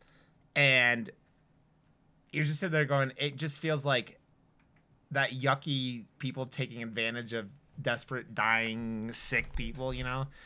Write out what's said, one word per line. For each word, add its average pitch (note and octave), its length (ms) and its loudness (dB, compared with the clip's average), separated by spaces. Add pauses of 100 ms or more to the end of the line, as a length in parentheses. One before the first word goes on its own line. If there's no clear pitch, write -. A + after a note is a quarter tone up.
(560)
and B2 540 6 (1200)
you're D3+ 120 0
just D3+ 160 0
sitting F3+ 140 -2
there D3+ 120 4
going, C3+ 320 2
it C#3 200 -2
just D3 220 -4
feels D3+ 260 0
like C3 300 0 (960)
that C#3 200 2
yucky C3 760 0 (140)
people C3 260 -4
taking A#2+ 380 -6
advantage A2+ 500 -4
of A2 140 -4 (340)
desperate, A#2+ 540 -2
dying, A2+ 760 0
sick - 420 0
people, B2+ 380 -4
you B2+ 100 -6
know? B2+ 180 -2 (240)